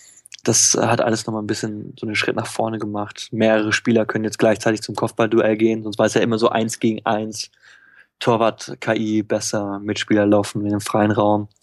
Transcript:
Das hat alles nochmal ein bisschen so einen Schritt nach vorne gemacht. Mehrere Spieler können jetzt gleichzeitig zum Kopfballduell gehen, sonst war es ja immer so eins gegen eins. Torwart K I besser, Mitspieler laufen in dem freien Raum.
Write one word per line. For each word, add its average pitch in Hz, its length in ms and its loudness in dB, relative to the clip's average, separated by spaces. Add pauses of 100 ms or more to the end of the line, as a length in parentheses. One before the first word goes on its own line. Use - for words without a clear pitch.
(440)
Das 113 360 2
hat 113 200 2
alles 110 260 0
nochmal 110 160 -4
ein 104 60 -6
bisschen 107 500 -6
so 113 80 -8
einen 107 80 -4
Schritt 113 220 -2
nach 110 100 -4
vorne 113 320 -4
gemacht. 104 540 -8
Mehrere 110 400 2
Spieler 113 340 2
können 110 180 -4
jetzt 110 140 -4
gleichzeitig 107 440 2
zum 110 120 -10
Kopfballduell 110 640 2
gehen, 110 260 0
sonst 107 160 -8
war 110 80 4
es 104 80 0
ja 113 60 4
immer 113 180 0
so 113 120 4
eins 113 280 -2
gegen 110 260 0
eins. 110 460 -4 (720)
Torwart 110 600 0
K 113 140 -2
I 107 280 0
besser, 101 580 -4
Mitspieler 104 440 0
laufen 104 400 2
in 104 60 -2
dem 104 100 -2
freien 107 300 0
Raum. 104 380 2 (140)